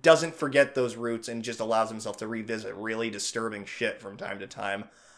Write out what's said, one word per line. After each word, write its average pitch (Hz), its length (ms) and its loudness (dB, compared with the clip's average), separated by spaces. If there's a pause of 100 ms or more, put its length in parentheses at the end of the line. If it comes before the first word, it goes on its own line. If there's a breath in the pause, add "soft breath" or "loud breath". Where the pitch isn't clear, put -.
doesn't 160 320 8
forget 139 400 4
those 120 200 2
roots 117 320 -4
and 117 160 -6
just 117 160 -8
allows 110 300 2
himself 107 280 -8
to 110 100 -8
revisit 110 480 -6
really 110 340 -2
disturbing 107 560 -4
shit 107 340 -4
from 101 160 -12
time 101 240 -8
to 95 80 -10
time, 101 380 -6 (320 soft breath)